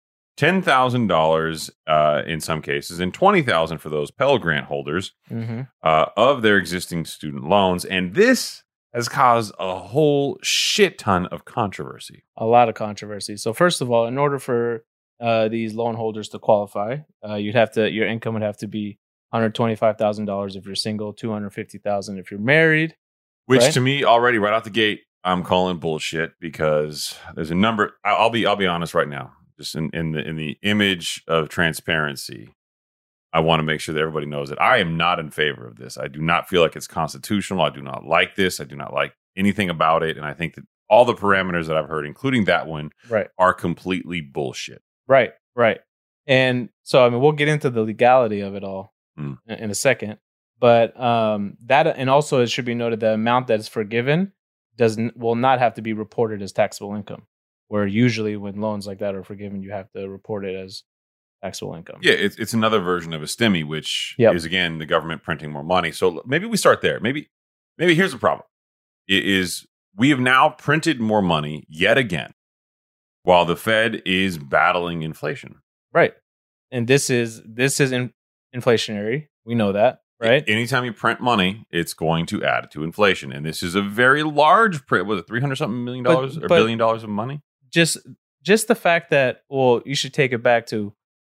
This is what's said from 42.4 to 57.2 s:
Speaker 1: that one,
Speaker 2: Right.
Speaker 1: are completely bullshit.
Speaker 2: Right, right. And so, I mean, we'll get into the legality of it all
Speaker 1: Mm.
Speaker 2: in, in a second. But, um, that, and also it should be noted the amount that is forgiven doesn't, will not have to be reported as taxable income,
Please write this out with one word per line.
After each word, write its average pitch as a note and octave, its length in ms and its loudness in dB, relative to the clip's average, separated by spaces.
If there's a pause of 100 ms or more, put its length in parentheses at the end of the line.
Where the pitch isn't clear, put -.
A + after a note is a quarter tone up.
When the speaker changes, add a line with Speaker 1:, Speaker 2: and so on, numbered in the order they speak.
Speaker 1:
that E2+ 200 2
one, D2+ 240 -10 (180)
Speaker 2:
Right. G#2+ 200 -2 (100)
Speaker 1:
are F#2 160 6
completely F2 640 -4
bullshit. C#2 640 -10 (240)
Speaker 2:
Right, C3 260 4 (220)
right. A#2 260 2 (460)
And C3 440 2 (120)
so, B2+ 220 4
I A#2+ 60 6
mean, A#2+ 100 0
we'll D3+ 120 4
get D3 160 0
into D3+ 200 0
the A#2 140 -2
legality A2 580 4
of G2 140 -8
it G2 80 -12
all F#2+ 320 -12 (260)
Speaker 1:
Mm. C#2+ 160 -10 (100)
Speaker 2:
in, A2+ 120 -10
in G#2+ 120 -8
a G2 60 -6
second. B2 420 -2 (400)
But, A#2 400 4
um, A2 580 0 (100)
that, C#3+ 200 4
and C3 240 -2
also C#3+ 300 4
it A#2 100 2
should B2+ 140 -4
be A#2+ 100 -4
noted A#2 260 -4
the A2 120 2
amount A#2+ 360 0
that G#2+ 120 2
is G#2+ 80 -12
forgiven A#2+ 640 -2 (440)
doesn't, A2+ 400 0
will A#2 200 0
not B2+ 220 2
have A#2+ 160 2
to A2 80 -12
be A2 100 -4
reported G#2+ 500 -4
as F#2+ 100 -10
taxable G2+ 440 -2
income, - 320 -14 (400)